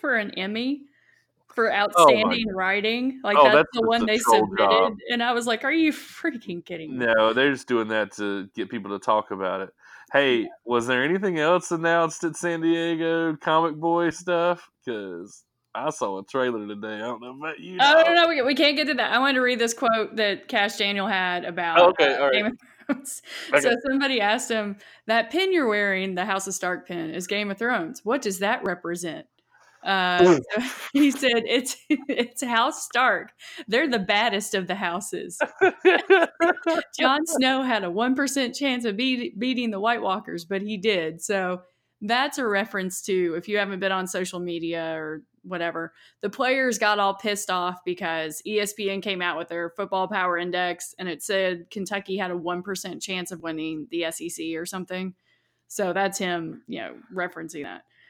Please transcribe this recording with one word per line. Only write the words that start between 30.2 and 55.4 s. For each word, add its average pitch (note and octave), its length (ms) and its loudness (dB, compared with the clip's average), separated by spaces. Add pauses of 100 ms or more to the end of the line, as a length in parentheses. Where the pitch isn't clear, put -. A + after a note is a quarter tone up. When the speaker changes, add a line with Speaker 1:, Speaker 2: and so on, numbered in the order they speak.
Speaker 2:
Ooh. E3+ 160 8 (200)
Speaker 1:
so - 20 -2 (160)
<laughs> - 140 -14
he C#4+ 180 6
said, A#3+ 360 2
"It's, C4 360 0
<laughs> - 80 -14
it's C4 540 -2
House A#3+ 400 0
Stark. A#3+ 480 0 (360)
They're C4+ 200 2
the A#3+ 100 0
baddest G#3 560 0
of F#3 140 -2
the F#3 80 -4
houses." F3 600 -6 (240)
<laughs> F#4 240 4
Speaker 2:
<laughs> E4+ 1120 2
Speaker 1:
Jon C4+ 280 2
Snow C4 360 2
had A3+ 220 0
a F3 60 -2
one A#3+ 240 2
percent C4+ 400 0
chance B3+ 300 -2
of G3+ 120 -2
beat-, B3 420 -2
beating B3 320 0
the G3 100 -4
White A3+ 220 0
Walkers, F#3 420 -4
but G3 180 -4
he G#3+ 140 -6
did. F3 460 0
So F#3 400 -2 (380)
that's B3+ 380 -2
a B3+ 80 0
reference G3 560 -2
to, F3+ 340 0
if F3+ 120 -8
you G#3 100 0
haven't G3 220 -4
been F#3+ 120 0
on F#3 140 -2
social F3+ 340 -6
media E3 540 -6
or D#3 280 -8 (200)
whatever, E3+ 500 -6 (280)
the G#3 100 -4
players B3+ 480 0
got G#3 200 2
all G3 160 2
pissed G3+ 360 -4
off F3+ 340 -2
because E3 600 -6
E G#3 160 -2
S G#3 120 -2
P G3 180 -4
N G3 100 -4
came F#3 220 -4
out E3+ 160 -2
with E3+ 100 -8
their E3+ 220 -6
football F#3+ 380 -2
power F#3 280 0
index F3 600 -4
and F#3 100 -8
it D#3 140 -8
said F#3 480 -2
Kentucky G3 480 -6
had F#3 120 -4
a F3 60 -4
one F3 260 -4
percent F#3 380 -8
chance F#3 300 -6
of E3+ 120 -12
winning D#3+ 480 -6
the E3+ 140 -4
S D#3+ 160 -6
E E3 80 -8
C E3 280 -8
or E3+ 100 -8
something. F#3 480 -8 (540)